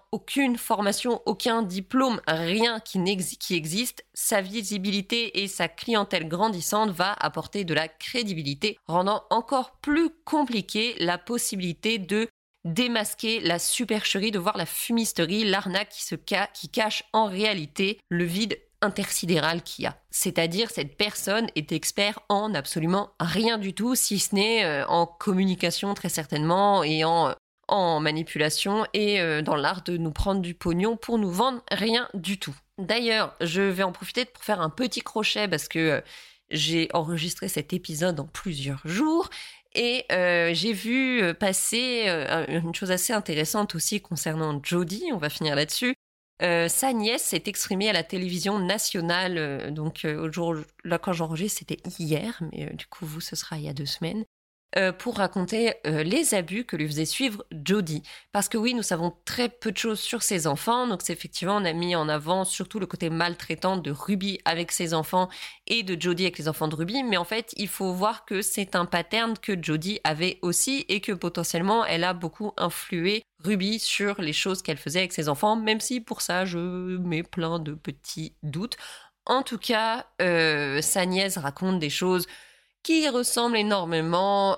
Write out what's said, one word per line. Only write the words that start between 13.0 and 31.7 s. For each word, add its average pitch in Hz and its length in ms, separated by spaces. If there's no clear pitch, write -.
la 170 180
supercherie, 214 720
de 202 80
voir 185 180
la 175 80
fumisterie, 214 800
l'arnaque 196 460
qui - 120
se - 120
ca-, 196 260
qui - 140
cache 214 360
en 220 140
réalité 196 840
le 175 160
vide 196 340
intersidéral 180 800
qu'il - 220
y - 20
a. - 100
C'est-à-dire, 175 580
cette - 280
personne 208 580
est 151 160
expert 202 480
en 208 240
absolument 170 560
rien 214 380
du 190 160
tout, 240 220
si 202 240
ce - 160
n'est, 214 300
euh, 143 200
en 170 220
communication 185 880
très 185 140
certainement 170 760
et 156 200
en, 165 300
en 175 300
manipulation 156 960
et, 208 260
euh, 160 220
dans 156 140
l'art 156 260
de 175 160
nous 165 140
prendre 196 300
du 175 120
pognon 180 420
pour 233 220
nous 202 140
vendre 240 400